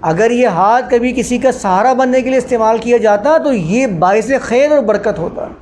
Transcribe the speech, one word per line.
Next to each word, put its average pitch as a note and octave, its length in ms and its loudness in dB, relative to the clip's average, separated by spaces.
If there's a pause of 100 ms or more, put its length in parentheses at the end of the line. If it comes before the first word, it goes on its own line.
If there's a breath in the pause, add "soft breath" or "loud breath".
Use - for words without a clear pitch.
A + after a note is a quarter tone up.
अगर F#3 280 0
ये A#3+ 180 2
हाथ G3+ 340 2
कभी A#3+ 300 0
किसी B3 260 -2
का C4 120 2
सहारा A3 420 0
बनने B3+ 280 0
के A#3+ 80 -4
लिए C4 80 0
इस्तेमाल A#3 420 0
किया A#3+ 200 0
जाता G#3+ 400 2
तो C#4 140 0
ये G#3 320 0 (120)
बाइस G3 340 0 (100)
खैर C#4 320 0
और C#4+ 80 4
बरकत G#3 380 -2
होता। - 300 -8 (120)